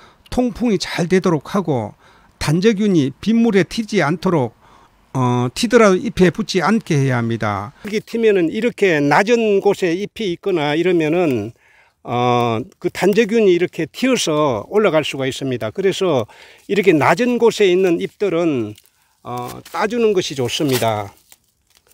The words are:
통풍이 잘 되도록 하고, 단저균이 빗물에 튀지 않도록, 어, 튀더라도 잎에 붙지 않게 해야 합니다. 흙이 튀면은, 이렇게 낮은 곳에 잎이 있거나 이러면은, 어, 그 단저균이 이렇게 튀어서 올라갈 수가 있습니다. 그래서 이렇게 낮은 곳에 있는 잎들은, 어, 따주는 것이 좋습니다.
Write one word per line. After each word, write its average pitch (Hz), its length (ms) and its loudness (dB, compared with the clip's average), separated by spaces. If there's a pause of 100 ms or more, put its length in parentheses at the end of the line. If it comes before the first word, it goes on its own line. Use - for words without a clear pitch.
(300)
통풍이 233 480 0
잘 - 300 -4
되도록 175 480 0
하고, 139 400 -2 (420)
단저균이 180 840 2
빗물에 226 420 2
튀지 208 400 -4
않도록, 156 520 -2 (580)
어, 123 420 0
튀더라도 220 400 4
잎에 185 340 2
붙지 180 320 -2
않게 180 340 0
해야 135 220 0
합니다. 113 640 -4
흙이 202 200 -6
튀면은, 202 500 0
이렇게 202 480 0
낮은 202 640 2
곳에 190 320 0
잎이 196 400 -6
있거나 156 420 -2
이러면은, 160 760 0 (520)
어, 120 560 0 (180)
그 175 140 -6
단저균이 208 600 2
이렇게 170 360 -2
튀어서 151 800 -2
올라갈 180 340 2
수가 135 220 -6
있습니다. 127 460 -6
그래서 180 560 -2 (400)
이렇게 190 260 2
낮은 175 460 2
곳에 214 260 4
있는 180 340 2
잎들은, 160 760 -4 (480)
어, 123 260 -10 (220)
따주는 214 420 0
것이 165 220 -4
좋습니다. 113 760 -2 (840)